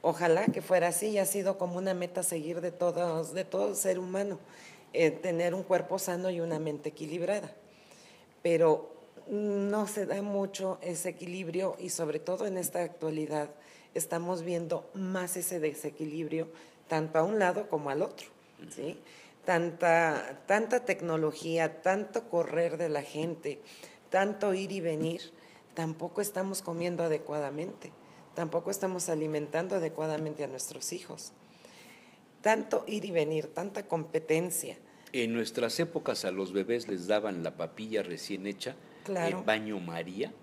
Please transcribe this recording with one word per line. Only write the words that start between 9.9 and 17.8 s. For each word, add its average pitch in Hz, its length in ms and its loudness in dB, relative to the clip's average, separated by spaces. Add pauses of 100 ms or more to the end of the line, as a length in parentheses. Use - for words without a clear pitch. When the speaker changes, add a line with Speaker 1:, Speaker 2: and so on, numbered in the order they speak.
Speaker 1:
da 196 160 -2
mucho 196 600 -2
ese 170 280 -4
equilibrio 180 720 -4
y 180 100 -8
sobre 156 300 -2
todo 185 260 -2
en 190 120 -2
esta 180 240 -2
actualidad 156 680 -2 (440)
estamos 170 500 -2
viendo 170 500 -2
más 185 420 -2
ese 180 220 -2
desequilibrio 156 880 -2 (420)
tanto 160 300 2
a 156 60 6
un 208 160 2
lado 196 280 4
como 151 220 0